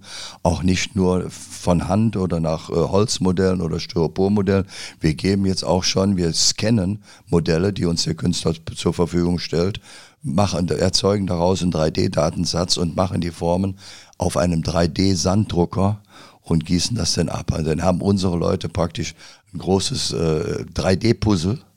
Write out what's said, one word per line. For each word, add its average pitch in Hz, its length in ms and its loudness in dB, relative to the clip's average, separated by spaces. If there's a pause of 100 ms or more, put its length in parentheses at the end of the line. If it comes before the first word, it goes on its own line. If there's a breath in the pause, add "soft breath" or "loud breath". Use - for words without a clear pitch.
(440 loud breath)
auch 87 200 2
nicht 90 320 0
nur 90 340 2
von - 600 -2
Hand 107 260 2
oder 90 240 -2
nach, 80 300 -2
äh, - 40 -6
Holzmodellen 92 880 2
oder 82 200 -4
Styropormodellen. 95 840 0 (360 loud breath)
Wir 78 140 2
geben 98 300 0
jetzt 92 200 -2
auch 90 180 2
schon, 98 320 2
wir 87 180 0
scannen 104 680 0 (240 loud breath)
Modelle, 87 460 2
die 90 120 -2
uns 85 200 0
der 80 100 -2
Künstler 85 380 0 (200)
zur - 200 0
Verfügung 87 440 0
stellt, 87 440 -2 (420 loud breath)
machen, 90 440 0
erzeugen 95 600 2
daraus 87 340 0
einen 90 100 2
drei 80 200 0
D 95 180 0
Datensatz 82 680 0
und 85 180 -2
machen 95 260 0
die 85 80 -4
Formen 90 480 -2 (400 loud breath)
auf 90 180 -2
einem 85 280 2
drei 85 240 2
D 95 260 2
Sanddrucker 92 880 0 (400 loud breath)
und 80 240 0
gießen 85 320 0
das 82 160 -2
dann 85 160 0
ab. - 240 -2
Also 80 160 -2
dann 80 140 0
haben 92 180 2
unsere 95 340 2
Leute 90 320 0
praktisch 82 460 -4 (400 loud breath)
ein 85 60 -10
großes, - 540 -2
äh, 82 600 -2
drei 95 220 2
D 117 180 2
Puzzle. 101 460 0 (180)